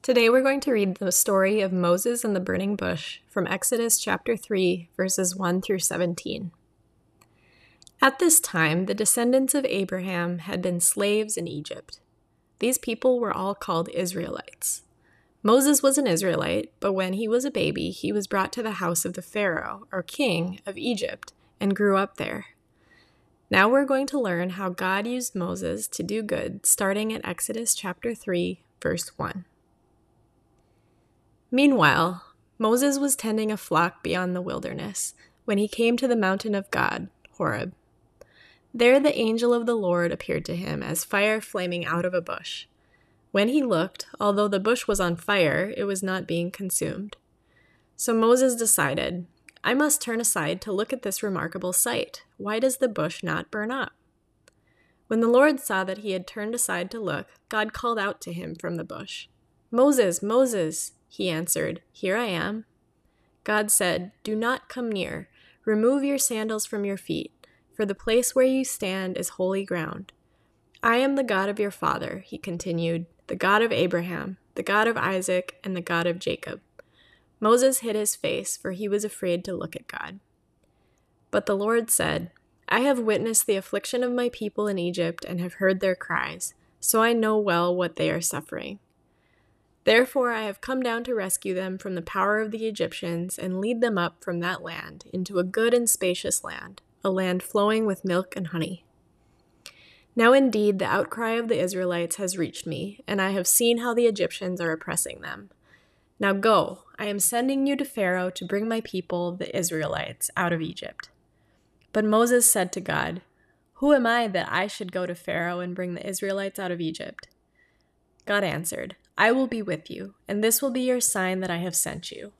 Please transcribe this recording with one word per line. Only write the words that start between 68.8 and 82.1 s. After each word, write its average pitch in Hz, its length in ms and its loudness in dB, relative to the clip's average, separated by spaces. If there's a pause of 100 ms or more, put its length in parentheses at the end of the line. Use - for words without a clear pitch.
is 180 120 -4
holy 190 360 -2
ground." 180 460 -6 (720)
"I 233 140 4
am 269 180 2
the 277 80 0
God 202 260 0
of 208 100 -4
your 202 120 0
father," - 560 -2
he - 100 -12
continued, 170 680 -4 (180)
"the - 100 -6
God 196 280 4
of 226 80 0
Abraham, 180 680 -2 (160)
the - 80 -6
God 214 260 2
of 233 100 0
Isaac, 185 640 -2
and 190 120 -6
the 175 60 -4
God 175 240 0
of 175 140 0
Jacob." - 420 -6 (800)
Moses 247 400 4
hid 226 160 -4
his 208 200 -2
face, - 400 -4
for 190 180 -8
he 202 140 -6
was 202 160 0
afraid 185 420 -4
to 190 100 -6
look - 200 -10
at - 120 -14
God. - 320 -12 (1120)
But 208 160 0
the 202 100 2
Lord 226 320 0
said, 165 400 0 (380)